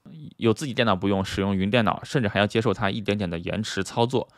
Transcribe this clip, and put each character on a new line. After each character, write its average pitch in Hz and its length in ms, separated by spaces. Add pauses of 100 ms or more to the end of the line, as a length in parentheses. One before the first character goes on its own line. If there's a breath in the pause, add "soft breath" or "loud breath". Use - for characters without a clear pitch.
(360)
有 110 180
自 151 140
己 123 60
电 123 120
脑 101 120
不 92 100
用， 98 160
使 - 160
用 98 160
云 95 160
电 117 140
脑， 87 180
甚 - 180
至 98 60
还 98 140
要 104 40
接 113 160
受 110 120
它 98 180
一 101 80
点 101 180
点 98 120
的 85 100
延 87 240
迟 - 180
操 117 240
作， 123 220 (100)